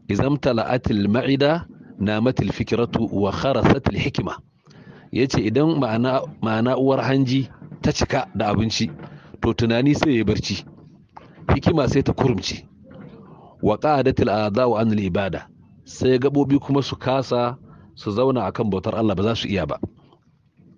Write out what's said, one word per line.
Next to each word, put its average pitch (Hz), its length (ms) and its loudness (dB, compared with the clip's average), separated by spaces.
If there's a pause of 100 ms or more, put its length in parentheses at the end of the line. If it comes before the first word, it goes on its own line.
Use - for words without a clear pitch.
izam 135 320 0
tala'atil 113 680 0
ma'ida 139 580 2 (340)
namatil 107 500 0
fikratu 113 600 -2
wa 98 180 0
kharasatil 131 720 0
hikma." - 400 -4 (760)
Yace 131 320 0
idan 147 320 2
ma'ana, 123 480 0 (160)
ma'ana 113 340 0
uwar 135 300 2
hanji 135 400 0 (360)
ta 151 100 2
cika - 420 -2
da 104 160 -2
abinci, 107 400 0 (500)
to 117 140 0
tunani 120 400 2
sai 135 240 2
ya 110 60 2
barci. 98 400 -2 (880)
Hikima 143 340 2
sai 135 140 2
ta - 100 0
kurumce. - 520 -2 (1000)
"Wa 104 160 2
qa'adatil 131 540 2
a'da'u 107 480 2
anil 110 260 2
ibada." 92 400 -4 (380)
Sai 127 340 2
gabobi 139 400 2
kuma 139 240 0
su 127 140 -8
kasa 123 580 -2 (400)
su - 160 -8
zauna 120 380 0
akan 110 240 -2
bautar 95 240 -2
Allah, 107 180 0
ba 90 80 -2
za 113 140 0
su - 100 -6
iya 90 200 -2
ba. 69 120 -6 (1000)